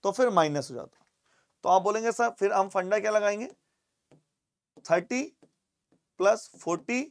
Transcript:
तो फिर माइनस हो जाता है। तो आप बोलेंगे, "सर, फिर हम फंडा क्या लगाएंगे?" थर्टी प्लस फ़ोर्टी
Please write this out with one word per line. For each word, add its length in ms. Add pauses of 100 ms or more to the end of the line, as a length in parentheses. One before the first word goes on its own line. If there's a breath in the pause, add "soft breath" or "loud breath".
तो 80
फिर 200
माइनस 400
हो 40
जाता 220
है। 80 (580)
तो 60
आप 120
बोलेंगे, 300
"सर, 200
फिर 220
हम 160
फंडा 300
क्या 120
लगाएंगे?" 360 (1400)
थर्टी 380 (960)
प्लस 380
फ़ोर्टी 540